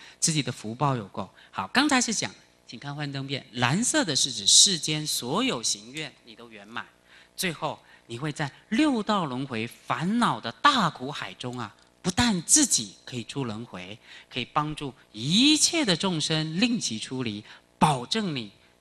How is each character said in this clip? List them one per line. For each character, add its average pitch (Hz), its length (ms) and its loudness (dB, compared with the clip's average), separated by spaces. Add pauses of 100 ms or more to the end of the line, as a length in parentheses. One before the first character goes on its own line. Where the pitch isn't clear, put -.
(200)
自 - 120 2
己 151 120 2
的 123 80 -4
福 110 240 -8
报 139 200 2
有 104 120 -6
够。 98 200 -8 (220)
好， 95 200 -6
刚 285 200 2
才 262 100 4
是 226 140 0
讲， 123 160 -2 (380)
请 120 100 -16
看 143 180 -10
幻 147 160 -6
灯 135 140 -6
片， 135 180 -6 (100)
蓝 123 300 2
色 294 200 2
的 156 120 0
是 131 160 2
指 110 140 -8
世 - 320 8
间 151 300 -2
所 147 360 -2
有 156 200 -2
行 107 280 -4
愿 143 220 -10 (120)
你 113 100 -20
都 120 120 -18
圆 104 200 -18
满， 113 180 -6 (500)
最 180 160 -2
后 143 280 -4 (260)
你 117 140 -10
会 151 120 -2
在 143 200 -4 (180)
六 254 320 4
道 202 240 2
轮 131 220 -4
回 113 180 -2
烦 165 540 -2
恼 151 200 2
的 117 120 -6
大 247 400 4
苦 131 200 -8
海 98 240 -10
中 123 220 -8
啊， 110 160 -8 (300)
不 180 80 0
但 233 320 2
自 302 200 6
己 104 300 -2 (100)
可 - 120 -12
以 117 80 -4
出 135 220 -6
轮 113 200 -8
回， 92 320 -14 (320)
可 127 100 -6
以 117 60 -4
帮 151 300 -2
助 135 180 -8 (180)
一 202 460 4
切 320 260 2
的 185 120 4
众 175 260 0
生 160 380 -2
令 233 200 2
其 110 200 -4
出 131 240 -6
离， 107 200 -6 (360)
保 135 260 4
证 196 300 -2
你 110 160 -8 (300)